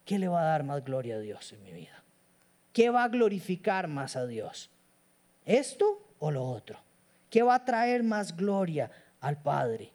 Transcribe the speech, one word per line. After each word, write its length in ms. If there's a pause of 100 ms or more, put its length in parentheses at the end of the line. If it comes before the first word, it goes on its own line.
¿qué 140
le 100
va 140
a 40
dar 180
más 200
gloria 340
a 20
Dios 340
en 80
mi 120
vida? 300 (680)
¿Qué 160
va 140
a 40
glorificar 800
más 280
a 100
Dios? 460 (760)
¿Esto 600 (100)
o 140
lo 120
otro? 360 (500)
¿Qué 140
va 100
a 120
traer 360
más 340
gloria 540 (300)
al 200
Padre? 560